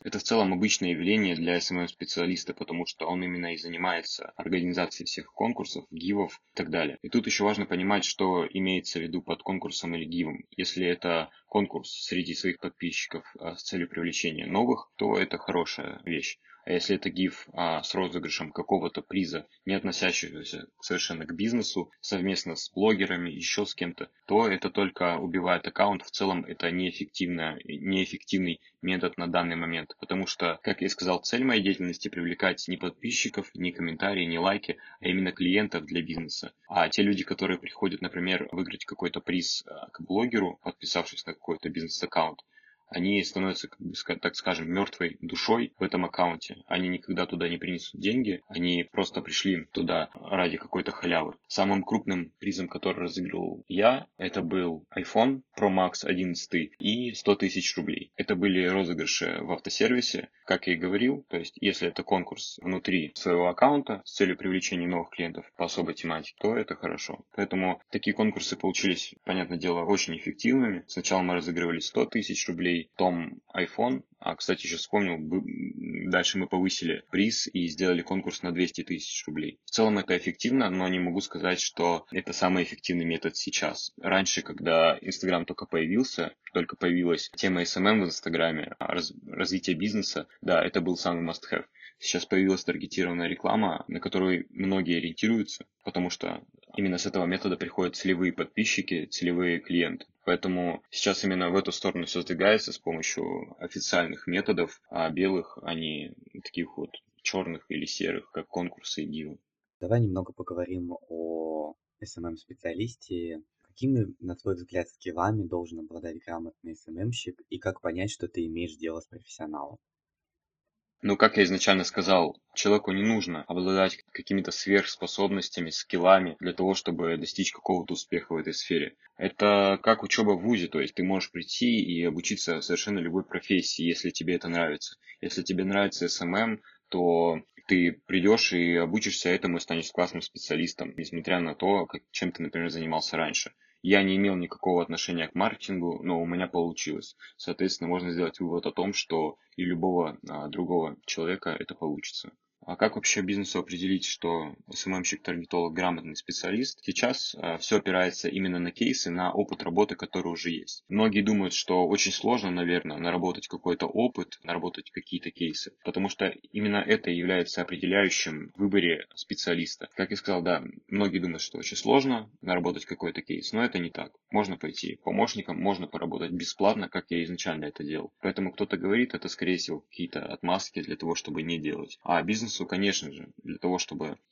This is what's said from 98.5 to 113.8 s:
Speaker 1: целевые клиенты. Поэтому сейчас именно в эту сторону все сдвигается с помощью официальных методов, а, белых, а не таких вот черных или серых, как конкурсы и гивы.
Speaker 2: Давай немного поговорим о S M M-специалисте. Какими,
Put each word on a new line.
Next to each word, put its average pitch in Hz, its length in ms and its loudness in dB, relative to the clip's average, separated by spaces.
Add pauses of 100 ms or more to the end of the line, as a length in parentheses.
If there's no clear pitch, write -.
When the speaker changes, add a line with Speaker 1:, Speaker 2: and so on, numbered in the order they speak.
Speaker 1:
целевые 87 540 2
клиенты. 85 460 0 (180)
Поэтому 90 580 0 (100)
сейчас - 340 2
именно 92 240 2
в 92 80 4
эту 95 160 2
сторону 87 320 -2
все 87 160 -4
сдвигается 92 500 4
с - 60 -10
помощью - 800 -4
официальных - 680 -2
методов, 90 520 0 (100)
а, 82 200 0
белых, 90 520 0
а 85 120 -4
не 78 400 -4 (280)
таких - 360 -6
вот 82 140 -8 (300)
черных 87 460 -4
или - 180 -4
серых, - 460 -4
как - 160 -8
конкурсы - 560 -6
и - 20 -4
гивы. 76 320 -8 (440)
Speaker 2:
Давай 104 180 2
немного 92 320 0
поговорим 87 640 -6 (160)
о 80 640 -4 (260)
S - 180 -14
M 85 100 -6
M-специалисте. 85 1120 -8 (260)
Какими, 123 400 0 (120)